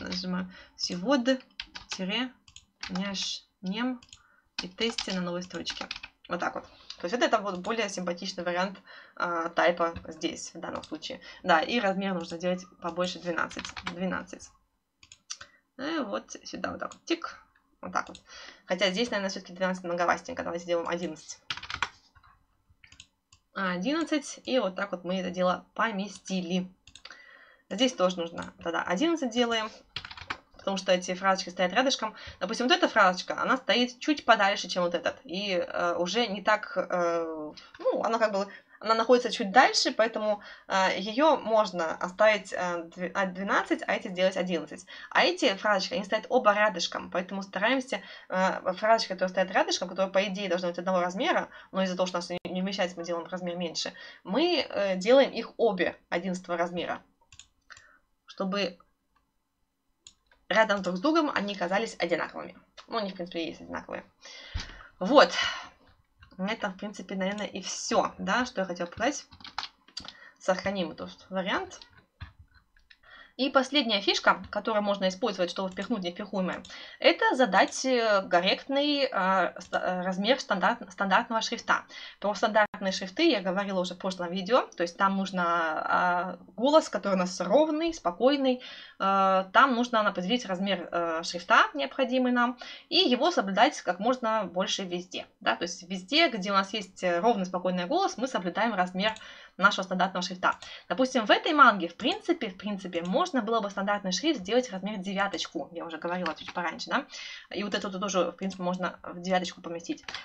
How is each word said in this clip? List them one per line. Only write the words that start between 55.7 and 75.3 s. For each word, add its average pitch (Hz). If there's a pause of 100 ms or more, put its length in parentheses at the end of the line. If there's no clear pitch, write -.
одиннадцатого 180
размера, 170 (1200)
чтобы - (1700)
рядом 202
друг 180
с 185
другом 311
они 202
казались 196
одинаковыми. 160 (300)
Ну, 233
они, 202
в 185
принципе, 175
и 160
есть -
одинаковые. 165 (960)
Вот. 208 (1040)
На 190
этом, 208
в -
принципе, 202
наверное, 196
и 190
всё, -
да, 185
что -
я 190
хотела 175
показать. 233 (1120)
Сохраним 185
этот -
вариант. 202 (1600)
И 269
последняя 262
фишка, 190
которую 208
можно 196
использовать, 185